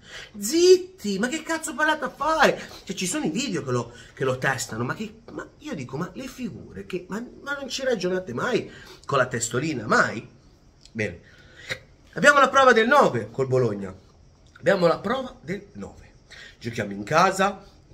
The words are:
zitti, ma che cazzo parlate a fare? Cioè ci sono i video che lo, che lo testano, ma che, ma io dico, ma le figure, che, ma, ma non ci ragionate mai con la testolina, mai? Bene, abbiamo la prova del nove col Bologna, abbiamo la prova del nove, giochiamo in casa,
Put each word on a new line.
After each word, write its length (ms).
zitti, 800
ma 80
che 160
cazzo 320
parlate 300
a 60
fare? 500
Cioè 100
ci 120
sono 180
i 60
video 340
che 60
lo, 240
che 120
lo 120
testano, 480
ma 80
che, 300
ma 160
io 140
dico, 220
ma 160
le 140
figure, 580
che, 240
ma, 160
ma 140
non 160
ci 120
ragionate 520
mai 360
con 100
la 80
testolina, 640
mai? 420
Bene, 280
abbiamo 280
la 100
prova 240
del 120
nove 440
col 160
Bologna, 440
abbiamo 280
la 120
prova 420
del 360
nove, 360
giochiamo 340
in 120
casa, 600